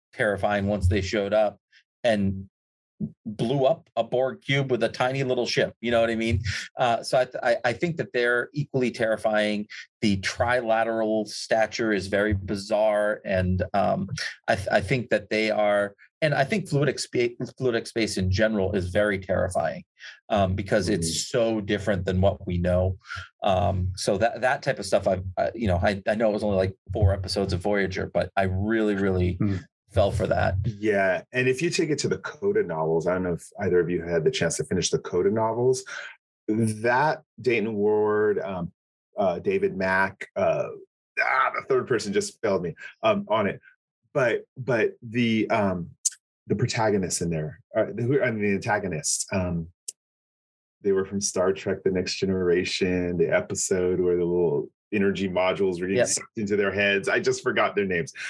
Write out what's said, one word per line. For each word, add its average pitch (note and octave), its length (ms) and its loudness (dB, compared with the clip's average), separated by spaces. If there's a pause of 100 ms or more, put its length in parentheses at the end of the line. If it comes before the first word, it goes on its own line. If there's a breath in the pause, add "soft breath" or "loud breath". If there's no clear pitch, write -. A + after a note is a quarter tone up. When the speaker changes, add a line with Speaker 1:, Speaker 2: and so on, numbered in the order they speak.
(140)
Speaker 1:
terrifying G#2 540 0
once G2+ 200 0
they G2+ 140 2
showed G2+ 320 -2
up G#2+ 260 2 (460 soft breath)
and G2 420 0 (760)
blew B2 400 0
up D#3+ 300 0
a A#2 80 0
Borg B2 400 -2
cube C#3 280 0
with A#2 120 2
a A2+ 60 2
tiny C3 340 0
little B2 240 0
ship. G2+ 340 0
You A#2 100 -2
know A#2 80 4
what A2+ 120 2
I A2+ 40 -2
mean? A2+ 260 0 (360 loud breath)
Uh, A#2 260 2
so C3+ 160 0
I, B2+ 60 2
th-, - 180 -8
I, A#2+ 220 4
I A#2+ 80 0
think E3 240 -2
that B2 160 -6
they're A#2+ 400 2
equally C3 380 -2
terrifying. G#2+ 760 0 (340 loud breath)
The G2+ 160 2
trilateral A2+ 1080 0
stature A2 640 0
is F#2+ 160 0
very G#2 260 2
bizarre, G#2 920 0
and, F#2 380 0 (100)
um, G2 340 2 (400 loud breath)
I, A2+ 80 2
th-, - 160 -6
I G#2+ 100 4
think A#2+ 280 -2
that G#2 200 0
they G#2+ 220 0
are. G#2 440 2 (280 soft breath)
And D3 120 2
I C#3 80 2
think - 260 -2
fluidic C#3+ 300 2
spa-, A#2+ 360 -2 (240)
fluidic A#2 280 0
space G#2+ 300 -2
in F#2 120 0
general G#2+ 460 2
is F2 140 -2
very G#2 280 2
terrifying, F2+ 640 -2 (460 loud breath)
um, G2 240 2
because G2+ 340 0
it's E2+ 220 0
Speaker 2:
Mm-hmm. - 300 -4
Speaker 1:
so A2+ 220 0
different G2 440 -2
than F#2 160 2
what G2 240 2
we F2+ 140 -2
know. F2+ 400 2 (420 loud breath)
Um, F#2 540 2
so G2+ 240 0
that, A2+ 220 0
that C3 200 0
type C3 160 -2
of G#2 80 -8
stuff, G2+ 220 0
I've, F#2+ 160 2 (140)
uh, G2 180 0
you A2+ 100 -4
know, F2+ 120 2
I, G2 300 0
I A2 60 2
know A2 160 2
it G#2 40 2
was G#2 100 -2
only, G2+ 140 0
like, F#2+ 180 0 (180)
four G2 200 4
episodes F#2+ 400 -2
of F2 80 -2
Voyager, F#2+ 520 -2
but F2 240 0
I G2 60 2
really, G#2 500 0
really F#2 480 0
Speaker 3:
Mm. G2 200 0 (280)
Speaker 1:
fell G2+ 220 2
for F#2 160 0
that. G2 360 0
Speaker 2:
Yeah, G2+ 600 0 (100)
and B2+ 140 0
if C3 120 0
you E3 120 0
take D#3+ 180 0
it C#3+ 100 0
to - 80 -2
the F#2 120 -2
Coda G2+ 420 -2
novels, E2 460 -2
I F2 60 2
don't F#2 100 0
know F2 100 -2
if - 160 -8 (100)
either F2+ 200 2
of E2 100 2
you E2+ 140 -2
had E2 200 0
the D#2 60 4
chance - 280 0
to D#2 60 -4
finish F2 280 -2
the - 80 0
Coda F#2+ 320 0
novels. A#2 520 2 (640 loud breath)
That A#2 760 0 (180)
Dayton A2+ 320 0
Ward, G#2+ 680 2
um, F2+ 320 -6 (460)
uh, F#2 220 0
David F#2+ 360 0
Mack, F#2+ 600 0
uh, E2+ 320 0 (520)
ah, C3 360 0
the A#2 120 -6
third B2 200 0
person G#2 260 -2
just G2+ 300 -2
failed G2 180 0
me, E2+ 140 -8 (260 loud breath)
um, G#2 260 2
on G#2+ 200 0
it. C#2 120 -6 (540 soft breath)
But, B2 300 0 (120)
but A#2 360 0 (100)
the, A2+ 480 0
um, F#2+ 400 0 (580)
the G#2 80 0
protagonists G#2 640 0
in E2+ 80 0
there, D#2 320 -4 (160)
uh, G#2+ 160 2
the, A2+ 100 -4
who, C3 180 2
I B2 100 2
mean, G#2+ 120 -4
the G2+ 120 2
antagonists, F#2+ 760 -2
um, F2 360 -2 (1120)
they G2+ 100 2
were F#2+ 140 2
from G2+ 160 -4
Star F#2+ 320 0
Trek: F#2+ 300 -4
The F#2+ 80 2
Next F#2 240 -2
Generation, F2+ 1040 0
the E2 100 2
episode F2+ 720 0
where F2+ 180 2
the F2 80 2
little E2+ 420 0 (240)
energy G2 380 0
modules F2+ 500 0
were F2+ 80 -4
getting G2 100 0
Speaker 1:
Yep. A#2+ 100 2
Speaker 2:
sucked - 300 -6
into G2+ 200 0
their G2+ 140 2
heads. G2 360 0
I - 120 0
just B2+ 240 0
forgot G#2+ 320 0
their G2+ 100 2
names. F2 260 -2 (180 loud breath)